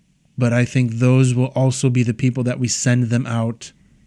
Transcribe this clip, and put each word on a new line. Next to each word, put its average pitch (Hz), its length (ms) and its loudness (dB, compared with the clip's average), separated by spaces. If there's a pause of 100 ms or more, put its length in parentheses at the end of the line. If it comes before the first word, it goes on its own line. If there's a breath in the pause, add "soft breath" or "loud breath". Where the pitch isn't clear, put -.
(380)
but 120 160 0
I 123 120 2
think 120 280 -2
those 127 420 4
will 127 120 0
also 131 420 0
be 123 140 2
the 113 100 0
people 127 300 -2
that 123 160 -4
we 123 80 -2
send 123 420 0
them 120 160 -2
out 117 460 -6 (360)